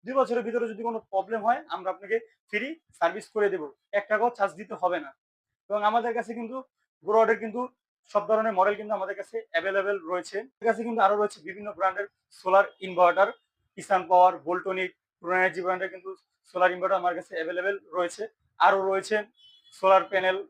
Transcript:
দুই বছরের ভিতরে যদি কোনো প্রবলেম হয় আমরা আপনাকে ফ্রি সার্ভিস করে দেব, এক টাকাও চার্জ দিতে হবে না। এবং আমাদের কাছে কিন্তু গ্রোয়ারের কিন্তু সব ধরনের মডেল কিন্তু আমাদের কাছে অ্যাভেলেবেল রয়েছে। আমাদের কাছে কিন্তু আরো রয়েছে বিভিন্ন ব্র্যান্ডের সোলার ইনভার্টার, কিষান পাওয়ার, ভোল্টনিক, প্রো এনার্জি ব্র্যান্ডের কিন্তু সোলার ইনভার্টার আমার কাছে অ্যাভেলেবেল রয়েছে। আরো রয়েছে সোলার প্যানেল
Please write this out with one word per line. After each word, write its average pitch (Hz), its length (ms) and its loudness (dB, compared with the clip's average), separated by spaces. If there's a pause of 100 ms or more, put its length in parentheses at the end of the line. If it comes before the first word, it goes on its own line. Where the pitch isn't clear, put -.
দুই 240 140 -8
বছরের 240 280 0
ভিতরে 233 240 -2
যদি 208 160 -12
কোনো 226 120 -6 (120)
প্রবলেম 196 360 -2
হয় 254 120 2 (160)
আমরা 185 180 -6
আপনাকে 196 240 -6 (320)
ফ্রি 208 180 -4 (320)
সার্ভিস 175 340 -2
করে 208 200 2
দেব, 165 100 -6 (340)
এক 202 140 -2
টাকাও 214 260 2
চার্জ 196 220 0
দিতে 214 220 -12
হবে 175 240 0
না। 135 60 -18 (580)
এবং 202 200 -2
আমাদের 233 280 0
কাছে 226 220 -6
কিন্তু 233 180 -10 (480)
গ্রোয়ারের 220 380 4
কিন্তু 220 180 -8 (500)
সব 208 180 0
ধরনের 220 300 0
মডেল 202 200 4
কিন্তু 214 180 -6
আমাদের 190 220 -6
কাছে 196 160 -14 (160)
অ্যাভেলেবেল 196 460 -2 (140)
রয়েছে। 180 320 -6
আমাদের - 260 -6
কাছে 214 180 0
কিন্তু 226 180 -2
আরো 202 120 4
রয়েছে 208 300 -2
বিভিন্ন 202 300 -12
ব্র্যান্ডের 190 300 -2 (320)
সোলার 190 260 6 (200)
ইনভার্টার, 180 440 4 (440)
কিষান 190 360 0
পাওয়ার, 180 240 8 (120)
ভোল্টনিক, 185 460 -4 (280)
প্রো 170 200 -6
এনার্জি 185 260 2
ব্র্যান্ডের 185 280 -2
কিন্তু 185 160 -16 (400)
সোলার 180 260 2
ইনভার্টার 185 260 0
আমার 175 180 -2
কাছে - 180 -16
অ্যাভেলেবেল 180 380 -4 (200)
রয়েছে। 180 280 -4 (360)
আরো 196 200 4 (100)
রয়েছে 190 260 -2 (600)
সোলার 190 340 6
প্যানেল 185 260 2 (120)